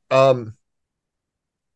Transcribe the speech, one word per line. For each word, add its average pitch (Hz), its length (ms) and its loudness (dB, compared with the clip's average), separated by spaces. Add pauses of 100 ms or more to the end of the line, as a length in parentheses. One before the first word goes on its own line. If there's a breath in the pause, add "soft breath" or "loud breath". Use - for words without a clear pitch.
(100)
um, 131 440 0 (1200)